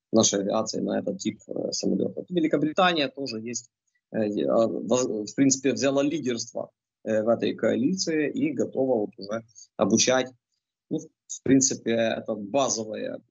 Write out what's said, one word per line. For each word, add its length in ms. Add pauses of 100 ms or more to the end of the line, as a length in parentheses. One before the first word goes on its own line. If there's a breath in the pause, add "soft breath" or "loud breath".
(120)
нашей 300
авиации 400
на 180
этот 200
тип, 280
э, 240
самолётов. 580
Великобритания 760
тоже 320
есть, 300 (420)
э, 320
а, 240
воз-, 640
в 40
принципе, 360
взяла 320
лидерство, 680 (320)
э, 200
в 60
этой 260
коалиции 760
и 220
готова 480
вот 180
уже 260 (340 loud breath)
обучать. 540 (580)
Ну, 100
в 440
принципе, 480
это 440
базовое 960